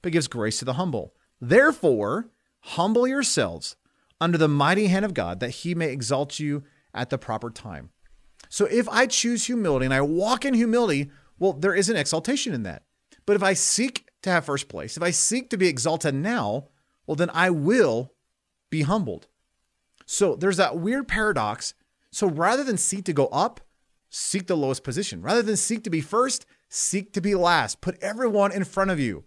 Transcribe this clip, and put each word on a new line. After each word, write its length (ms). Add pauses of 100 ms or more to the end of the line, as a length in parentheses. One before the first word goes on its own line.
but 120
gives 140
grace 320
to 60
the 80
humble. 400 (260)
Therefore, 920 (300)
humble 460
yourselves 680 (440)
under 180
the 100
mighty 400
hand 180
of 80
God, 280
that 80
he 260
may 160
exalt 480
you 240 (280)
at 200
the 80
proper 320
time." 400 (580)
So 160
if 240
I 160
choose 400
humility 400
and 80
I 80
walk 420
in 100
humility, 560 (300)
well, 140
there 200
is 140
an 80
exaltation 580
in 100
that. 200 (420)
But 120
if 60
I 100
seek 560 (140)
to 60
have 140
first 240
place, 300
if 60
I 80
seek 400
to 60
be 120
exalted 460
now, 520 (400)
well, 80
then 180
I 160
will 640 (560)
be 120
humbled. 460 (760)
So 300
there's 220
that 200
weird 300
paradox. 680 (380)
So 160
rather 380
than 120
seek 280
to 80
go 140
up, 340 (480)
seek 380
the 100
lowest 260
position. 380
Rather 200
than 140
seek 300
to 40
be 120
first, 440 (220)
seek 460
to 80
be 140
last. 440
Put 220
everyone 500
in 140
front 260
of 80
you. 260